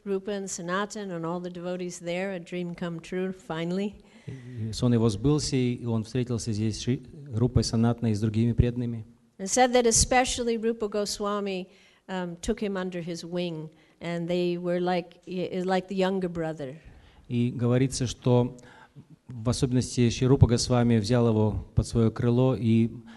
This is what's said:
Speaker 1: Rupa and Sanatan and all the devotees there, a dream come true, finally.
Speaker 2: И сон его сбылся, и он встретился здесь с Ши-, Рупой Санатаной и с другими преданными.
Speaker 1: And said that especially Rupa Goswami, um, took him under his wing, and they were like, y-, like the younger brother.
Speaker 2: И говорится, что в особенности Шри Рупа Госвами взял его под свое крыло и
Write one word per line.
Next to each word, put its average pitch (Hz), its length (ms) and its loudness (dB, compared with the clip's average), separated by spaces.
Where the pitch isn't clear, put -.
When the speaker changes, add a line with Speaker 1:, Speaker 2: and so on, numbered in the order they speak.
Speaker 1:
Rupa 196 280 -4
and 196 160 -6
Sanatan 196 640 -6
and 170 160 -6
all 175 140 -4
the 180 100 -8
devotees 180 500 -8
there, 180 340 -4
a 175 60 -8
dream 175 340 -8
come 170 260 -6
true, 190 320 -4
finally. 185 640 -4
Speaker 2:
И 123 440 -8
сон 123 200 2
его 117 160 6
сбылся, 135 480 2
и 123 300 0
он 113 180 0
встретился 120 480 -2
здесь 107 260 0
с - 40 -10
Ши-, 123 180 0
Рупой 113 320 4
Санатаной 117 480 2
и - 20 0
с 98 60 -2
другими 113 320 2
преданными. 117 520 0
Speaker 1:
And 190 100 -8
said 247 240 4
that 247 140 6
especially 240 720 2
Rupa 226 300 -2
Goswami, 202 760 -4
um, 180 320 -6
took 226 200 -4
him 202 160 -2
under 185 260 -4
his 170 220 -8
wing, 170 440 -6
and 170 280 -4
they 175 300 0
were 180 220 -2
like, 180 360 -2
y-, 180 380 -4
like 185 240 0
the 196 80 -8
younger 185 320 0
brother. 160 480 -6
Speaker 2:
И 123 220 2
говорится, 127 560 2
что 123 500 2
в 120 220 -6
особенности 123 580 2
Шри 127 180 0
Рупа 131 200 6
Госвами 120 520 4
взял 117 300 4
его 107 460 2
под 113 120 2
свое 113 240 2
крыло 120 440 2
и 113 360 2